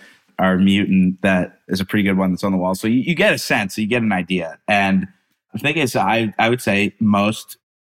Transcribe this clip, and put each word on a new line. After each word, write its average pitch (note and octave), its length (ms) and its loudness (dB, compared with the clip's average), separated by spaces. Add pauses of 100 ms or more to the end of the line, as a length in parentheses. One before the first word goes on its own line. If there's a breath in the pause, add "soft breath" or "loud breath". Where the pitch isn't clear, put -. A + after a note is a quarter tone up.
(380 loud breath)
our F#2 180 2
mutant F#2+ 680 2
that F#2+ 440 0
is F#2+ 140 -4
a F#2+ 40 -4
pretty G#2 200 0
good G2 120 0
one F#2+ 140 2
that's F2+ 140 -4
on G2+ 80 0
the F#2+ 60 0
wall. F#2 180 -2
So A2+ 100 -4
you, A#2+ 140 2
you E3+ 160 -2
get F3+ 180 2
a C3+ 40 -4
sense, A2+ 380 -4
you A2 120 -2
get A#2+ 140 0
an G#2+ 100 0
idea. F2+ 460 -4 (100)
And G2 400 0 (440)
the G#2+ 60 -8
thing D3 200 -2
is, C3 180 0
I, G#2+ 420 0
I A2+ 100 2
would B2 120 0
say G2+ 400 -2
most G#2 560 0 (340)